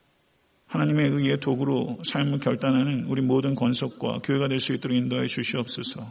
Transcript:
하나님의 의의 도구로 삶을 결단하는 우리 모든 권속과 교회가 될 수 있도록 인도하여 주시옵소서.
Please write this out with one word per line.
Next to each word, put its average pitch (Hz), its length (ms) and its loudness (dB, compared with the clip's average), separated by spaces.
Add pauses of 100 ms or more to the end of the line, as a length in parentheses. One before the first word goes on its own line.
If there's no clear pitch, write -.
(680)
하나님의 151 440 2
의의 143 280 2
도구로 135 640 0
삶을 143 360 0
결단하는 131 680 2
우리 135 160 -2
모든 131 340 2
권속과 120 680 -2
교회가 139 240 2
될 131 120 0
수 131 140 -2
있도록 127 240 -2
인도하여 127 300 0
주시옵소서. - 840 -6